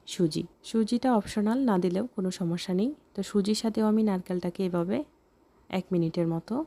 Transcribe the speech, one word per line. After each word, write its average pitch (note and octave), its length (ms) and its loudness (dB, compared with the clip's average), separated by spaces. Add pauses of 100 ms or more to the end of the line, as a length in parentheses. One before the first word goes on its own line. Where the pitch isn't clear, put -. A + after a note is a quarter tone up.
(140)
সুজি। E3 300 0 (260)
সুজিটা A#3 400 0 (100)
অপশনাল, G#3+ 380 0 (120)
না G3+ 140 4
দিলেও F#3 220 0 (100)
কোনো F#3 140 -2 (100)
সমস্যা F3 400 -2
নেই। A3+ 100 0 (240)
তো - 60 -6 (100)
সুজির G#3 320 2
সাথেও A3 300 0
আমি A3 180 4
নারকেলটাকে F3+ 600 -2
এভাবে F3 280 0 (720)
এক F#3 240 -4
মিনিটের E3+ 400 2
মতো E3 200 -4 (140)